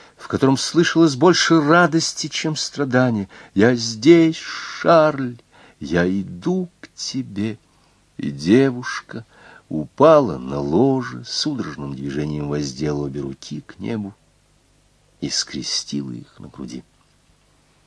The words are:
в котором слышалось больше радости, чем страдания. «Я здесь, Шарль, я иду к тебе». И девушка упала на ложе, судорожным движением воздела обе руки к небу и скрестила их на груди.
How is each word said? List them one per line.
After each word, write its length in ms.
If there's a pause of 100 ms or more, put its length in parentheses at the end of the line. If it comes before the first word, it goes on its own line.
(160)
в 140
котором 280
слышалось 580
больше 460
радости, 640
чем 280
страдания. 720 (260)
«Я 220
здесь, 640
Шарль, 1000 (460)
я 280
иду 600 (100)
к 160
тебе». 640 (560)
И 160
девушка 920 (440)
упала 680
на 220
ложе, 640
судорожным 680
движением 520
воздела 580
обе 160
руки 400
к 180
небу 340 (1040)
и 100
скрестила 840
их 280
на 80
груди. 360 (1040)